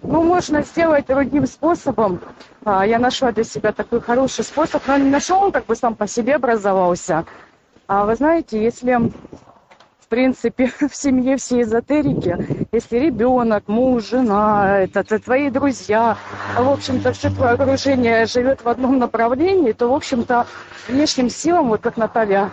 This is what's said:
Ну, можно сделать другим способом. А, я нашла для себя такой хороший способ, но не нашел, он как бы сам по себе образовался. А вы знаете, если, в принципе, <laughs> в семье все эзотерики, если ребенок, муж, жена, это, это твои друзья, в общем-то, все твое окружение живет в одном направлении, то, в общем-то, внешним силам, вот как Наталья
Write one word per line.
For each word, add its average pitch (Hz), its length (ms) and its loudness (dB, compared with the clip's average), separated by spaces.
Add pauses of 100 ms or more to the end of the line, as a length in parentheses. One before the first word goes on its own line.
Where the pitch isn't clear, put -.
Ну, 311 200 0
можно 330 380 2
сделать 311 460 0
другим 262 400 0
способом. 233 720 -2 (440)
А, 196 220 2
я 226 140 2
нашла 247 320 0
для 220 120 -2
себя 214 280 -4
такой 220 300 -4
хороший 247 420 -2
способ, - 440 -2
но 277 100 2
не 277 120 2
нашел, 349 360 2
он 381 60 2
как 254 140 -2
бы 226 100 0
сам 226 200 -2
по 208 120 -4
себе 240 280 0
образовался. 190 920 0 (640)
А 202 180 0
вы 220 100 0
знаете, 294 480 0
если, 247 320 0
в - 1120 -8
принципе, 247 680 0
<laughs> - 40 -20
в 294 160 -2
семье 262 420 0
все 240 240 -2
эзотерики, 240 1080 -2
если 233 260 -2
ребенок, 240 680 0
муж, 233 420 0
жена, 208 680 2
это, 190 220 0
это 214 180 -2
твои 269 300 0
друзья, 233 680 0 (400)
в 254 120 2
общем-то, 254 440 0
все 294 160 -4
твое 240 260 2
окружение 247 680 2
живет 247 380 0
в 226 60 -2
одном 254 300 0
направлении, 247 760 0
то, 240 160 0
в 254 40 2
общем-то, 247 520 0 (420)
внешним 262 420 0
силам, 320 400 0
вот 214 120 0
как 233 160 -4
Наталья 208 560 0